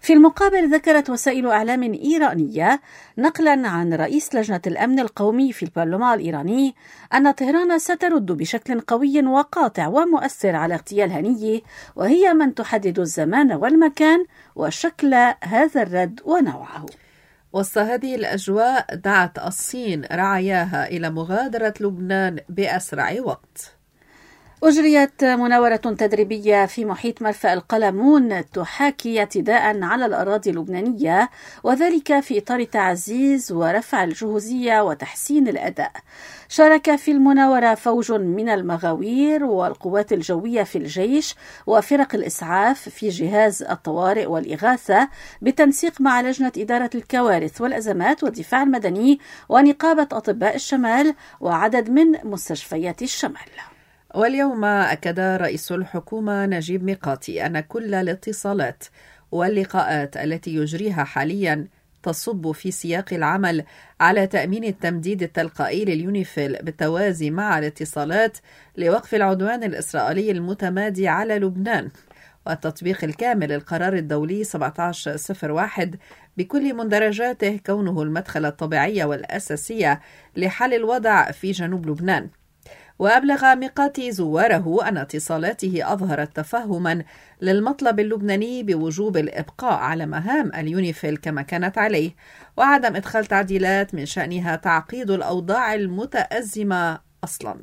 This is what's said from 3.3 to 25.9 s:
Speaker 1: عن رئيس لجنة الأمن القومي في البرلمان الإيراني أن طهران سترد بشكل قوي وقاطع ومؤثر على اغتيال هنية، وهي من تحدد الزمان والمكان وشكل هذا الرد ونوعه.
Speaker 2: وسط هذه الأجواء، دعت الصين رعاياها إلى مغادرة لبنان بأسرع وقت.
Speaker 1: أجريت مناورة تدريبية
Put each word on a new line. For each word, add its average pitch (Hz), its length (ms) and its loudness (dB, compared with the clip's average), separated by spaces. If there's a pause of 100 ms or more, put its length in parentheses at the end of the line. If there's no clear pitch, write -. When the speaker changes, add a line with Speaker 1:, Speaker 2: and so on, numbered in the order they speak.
Speaker 1:
عن 170 260 0
رئيس 160 400 -2
لجنة 208 320 0
الأمن 233 320 0
القومي 240 540 0
في - 100 -8
البرلمان 185 560 0
الإيراني 170 560 -2 (400)
أن 277 160 6
طهران 330 480 2
سترد 330 480 0
بشكل 175 540 -4
قوي 277 460 2
وقاطع 262 600 0
ومؤثر 262 680 2
على 165 180 0
اغتيال 196 380 -2
هنية، 214 480 -2 (360)
وهي 339 380 4
من 302 200 4
تحدد 202 440 -2
الزمان 180 540 2
والمكان 311 720 4 (320)
وشكل 269 580 -2 (300)
هذا 254 380 2
الرد 180 420 -2
ونوعه. 156 640 0 (680)
Speaker 2:
وسط 196 260 0
هذه 247 360 0
الأجواء، 220 800 0
دعت 185 440 2
الصين 190 720 -6
رعاياها 185 760 0
إلى 170 220 -4
مغادرة 214 680 -2
لبنان 185 580 -2 (100)
بأسرع 175 720 -4
وقت. - 560 -10 (880)
Speaker 1:
أجريت 302 600 6
مناورة 240 520 4
تدريبية 208 920 2